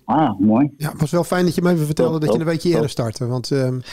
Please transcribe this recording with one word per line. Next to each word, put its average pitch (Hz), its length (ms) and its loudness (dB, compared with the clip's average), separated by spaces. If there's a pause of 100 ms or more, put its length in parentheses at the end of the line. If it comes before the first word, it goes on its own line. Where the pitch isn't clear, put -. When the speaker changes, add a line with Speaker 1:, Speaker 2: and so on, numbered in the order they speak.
Speaker 1:
Ah, 143 340 0
mooi. 110 380 4
Speaker 2:
Ja, 151 140 -6
het - 80 -14
was 151 120 0
wel 170 120 0
fijn 180 220 0
dat 170 100 0
je 185 60 0
me 175 100 2
even 160 140 2
vertelde 156 260 0
Speaker 1:
Top, 160 100 -2
Speaker 2:
dat 156 80 0
je - 60 4
een 165 80 -2
Speaker 1:
top, 156 100 0
Speaker 2:
weekje 165 140 -2
Speaker 1:
top. 170 80 4
Speaker 2:
eerder 117 140 0
startte. 120 380 -4
Want, 123 240 -4
ehm, 127 280 0 (140)